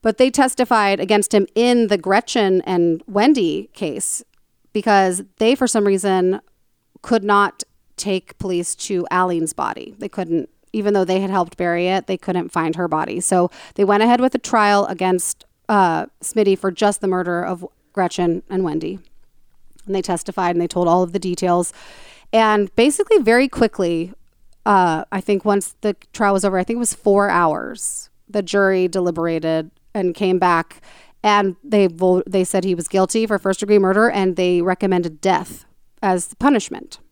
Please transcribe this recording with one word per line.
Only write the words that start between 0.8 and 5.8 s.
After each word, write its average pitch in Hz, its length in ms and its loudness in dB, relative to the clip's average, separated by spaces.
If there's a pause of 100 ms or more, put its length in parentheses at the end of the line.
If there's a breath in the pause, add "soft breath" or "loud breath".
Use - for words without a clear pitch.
against 208 320 0
him 202 120 4 (100)
in 240 320 2
the 202 100 2
Gretchen 190 640 0
and 170 440 0
Wendy 202 680 0
case - 500 -8 (480)
because 196 520 2 (160)
they, 233 160 4
for - 120 0
some 208 180 0